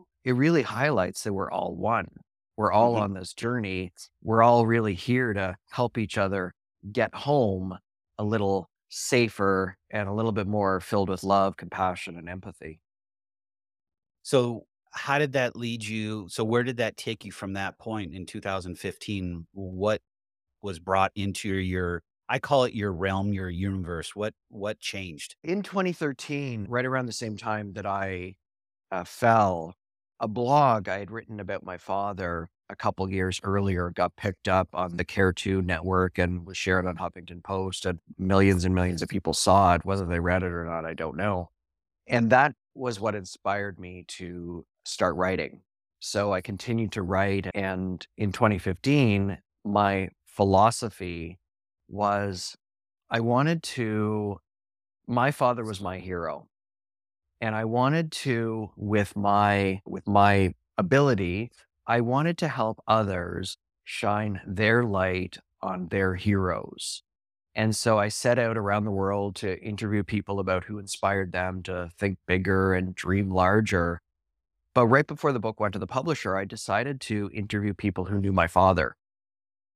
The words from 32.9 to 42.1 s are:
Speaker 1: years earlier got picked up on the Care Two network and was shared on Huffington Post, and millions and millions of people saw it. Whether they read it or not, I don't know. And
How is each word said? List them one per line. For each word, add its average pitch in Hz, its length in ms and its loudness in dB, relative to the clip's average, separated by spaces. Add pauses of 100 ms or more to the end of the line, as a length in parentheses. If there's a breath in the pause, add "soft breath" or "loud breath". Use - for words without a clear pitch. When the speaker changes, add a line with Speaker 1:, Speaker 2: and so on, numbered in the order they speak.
Speaker 1:
years 92 320 -2
earlier 98 480 0
got 87 260 -2
picked - 320 -6
up 92 260 4
on 87 240 -4
the 90 80 -2
Care 92 280 4
Two 95 280 0
network 90 560 0
and 90 280 0
was 92 120 -12
shared 92 300 2
on 87 100 -4
Huffington 87 460 -10
Post, 95 420 -4
and 90 140 -4 (180)
millions 95 480 6
and 92 100 4
millions 90 280 0
of - 60 -4
people 87 240 -2
saw 95 420 6
it. 85 100 0
Whether 98 200 0
they 85 140 0
read 87 220 2
it 90 100 -2
or 85 140 -6
not, 82 180 -6
I 82 120 -8
don't 80 200 -6
know. 90 360 -4 (560)
And 120 240 2